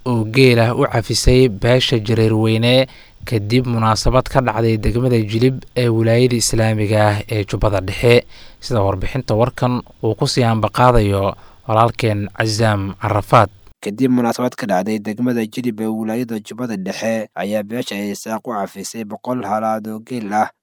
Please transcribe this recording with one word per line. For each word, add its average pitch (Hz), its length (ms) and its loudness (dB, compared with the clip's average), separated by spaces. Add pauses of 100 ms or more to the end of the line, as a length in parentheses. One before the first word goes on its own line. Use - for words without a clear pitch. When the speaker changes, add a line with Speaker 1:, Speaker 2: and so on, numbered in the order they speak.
Speaker 1:
oo 117 200 0
geel 120 340 6
ah 117 140 2
u 139 140 0
cafisay 127 640 2
beesha 117 500 2
Jareerweyne 113 880 2 (380)
kadib 117 420 0
munaasabad 117 640 2
ka 139 120 0
dhacday 113 360 0
degmada 113 440 0
Jilib 113 340 2 (200)
ee 123 140 2
wilaayada 117 460 2
Islaamiga 110 720 0
ah 104 100 2 (120)
ee 107 160 -2
Jubbada 101 360 0
Dhexe. 110 420 4 (360)
Sida 117 220 -2
warbixinta 98 540 -2
warkan 123 460 0 (220)
uu 110 120 0
ku 147 120 -2
sii 135 160 0
ambaqaadayo 107 920 2 (320)
walaalkeen 110 680 0
Cazaam 104 640 -2
Carafaad. 104 480 2 (340)
Speaker 2:
Kadib 120 280 -2
munaasabad 123 440 0
ka - 100 -8
dhacday 101 340 0
degmada 113 460 -4
Jilib 113 360 -6
ee 110 60 -2
wilaayada 110 520 -4
Jubbada 113 380 -10
Dhexe, 107 580 -6
ayaa 101 280 -4
beesha 113 320 -8
Isxaaq 101 520 -8
u 127 40 -8
cafisay 101 540 -8
boqol 120 400 -8
halaad 110 420 -4
oo 110 120 -10
geel 113 340 -8
ah 107 160 0 (140)